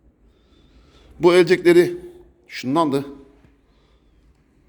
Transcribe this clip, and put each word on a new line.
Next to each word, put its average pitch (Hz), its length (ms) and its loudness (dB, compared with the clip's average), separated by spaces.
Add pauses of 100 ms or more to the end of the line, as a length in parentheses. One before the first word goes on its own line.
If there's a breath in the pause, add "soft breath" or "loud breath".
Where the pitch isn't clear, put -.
(1200 soft breath)
Bu 175 140 4
elcekleri 175 640 2 (520)
şundandı. 139 560 -4 (1600)